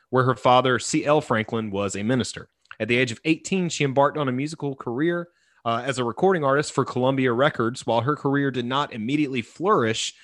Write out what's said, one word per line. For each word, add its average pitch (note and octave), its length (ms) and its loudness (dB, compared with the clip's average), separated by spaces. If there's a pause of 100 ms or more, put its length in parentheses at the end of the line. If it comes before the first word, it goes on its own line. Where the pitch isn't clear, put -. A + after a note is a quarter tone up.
(120)
where B2+ 120 4
her B2+ 120 2
father, B2+ 420 4
C - 260 -2
L D3 180 4
Franklin, A2 500 -2
was G2 240 -4
a G2 80 -6
minister. A2 440 -2 (320)
At G#2+ 80 -2
the A#2 100 2
age B2 140 0
of A2+ 140 -10
eighteen, E3 440 0
she - 140 -2
embarked C#3 360 2
on C#3+ 80 0
a B2+ 40 -2
musical C#3+ 440 -6
career, E3+ 540 -4 (360)
uh, A#2 200 -2
as C3 140 -4
a B2+ 40 0
recording E3 400 0
artist C#3 300 0
for C3+ 120 0
Columbia C3 480 0
Records. B2+ 520 0
While A#2 160 2
her C#3+ 140 -2
career C#3 340 0
did B2+ 160 -4
not C#3 280 -4
immediately C3 500 -2
flourish, D3+ 720 0 (100)